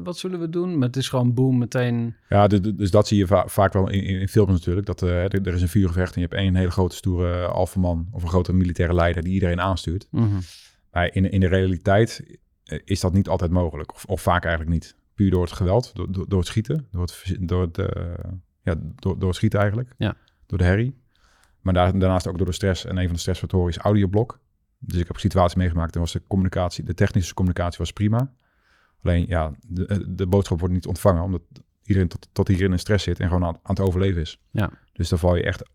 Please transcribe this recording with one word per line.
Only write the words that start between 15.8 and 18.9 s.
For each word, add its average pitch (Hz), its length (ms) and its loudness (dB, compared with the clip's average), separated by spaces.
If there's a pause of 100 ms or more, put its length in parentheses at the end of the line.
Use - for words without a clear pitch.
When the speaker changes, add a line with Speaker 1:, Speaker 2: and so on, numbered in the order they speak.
Speaker 2:
door, 92 160 -8
door, 92 180 -6
door 98 100 2
het 87 80 0
schieten, 123 440 -2
door 90 100 -6
het 87 100 -4
verzi-, 95 340 -6
door 90 160 0
het, 85 160 -4
eh, 87 360 -4 (480)
ja, 85 180 -2
door, 80 400 -6